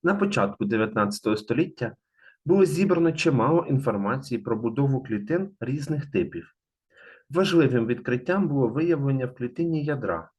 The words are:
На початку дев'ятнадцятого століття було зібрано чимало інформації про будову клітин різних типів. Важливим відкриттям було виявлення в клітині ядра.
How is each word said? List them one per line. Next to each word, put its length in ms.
На 100
початку 500
дев'ятнадцятого 720
століття 580
було 200
зібрано 460
чимало 580
інформації 720
про 140
будову 480
клітин 460
різних 520
типів. 440
Важливим 580
відкриттям 600
було 200
виявлення 580
в 100
клітині 500
ядра. 540